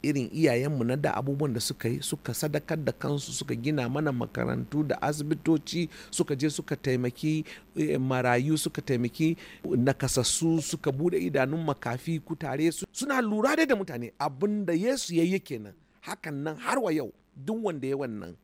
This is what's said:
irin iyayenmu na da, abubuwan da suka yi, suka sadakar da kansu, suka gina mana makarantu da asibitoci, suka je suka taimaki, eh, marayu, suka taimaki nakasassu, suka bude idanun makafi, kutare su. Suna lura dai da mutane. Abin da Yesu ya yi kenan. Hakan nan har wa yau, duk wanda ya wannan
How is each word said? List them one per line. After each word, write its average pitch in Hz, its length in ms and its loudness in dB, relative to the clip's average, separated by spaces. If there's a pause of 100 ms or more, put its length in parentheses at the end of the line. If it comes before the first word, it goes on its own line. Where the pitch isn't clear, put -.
irin 139 300 0
iyayenmu 139 520 2
na 123 120 2
da, 147 180 0
abubuwan 139 380 -2
da 110 80 -2
suka - 280 -4
yi, 139 140 -2
suka - 320 -6
sadakar 151 440 -2
da 135 140 0
kansu, 139 400 -4
suka 139 220 -4
gina 123 340 0
mana 143 240 0
makarantu 120 760 -2
da - 160 4
asibitoci, 151 840 0 (220)
suka 147 260 0
je 147 140 2
suka 143 260 -4
taimaki, 135 680 0 (320)
eh, 151 240 2
marayu, 131 580 2
suka - 240 -4
taimaki 135 540 2 (280)
nakasassu, 135 1000 2
suka 151 300 -2
bude 165 260 0
idanun 156 460 0
makafi, 147 560 -2
kutare 156 520 -2
su. - 200 -8
Suna 269 280 0
lura 220 360 2
dai 320 100 4
da 262 100 4
mutane. 127 420 -6
Abin 185 480 -2
da 170 60 0
Yesu 208 420 0
ya 165 100 6
yi 185 160 2
kenan. 107 340 -10 (320)
Hakan 160 280 -8 (100)
nan 156 120 -4
har 247 220 0
wa 214 140 0
yau, 143 180 -2 (260)
duk 220 280 -4
wanda 151 240 -2
ya 139 80 0
wannan 107 460 -6